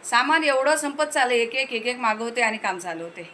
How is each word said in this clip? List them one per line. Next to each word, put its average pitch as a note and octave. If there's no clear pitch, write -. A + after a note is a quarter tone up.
सामान C#4+
एवढं C#4
संपत D4
चाललंय, B3+
एक A#3
एक, C4
एक A3+
एक B3
मागवते A#3
आणि A3
काम F#3+
चालू E3+
होते. E3+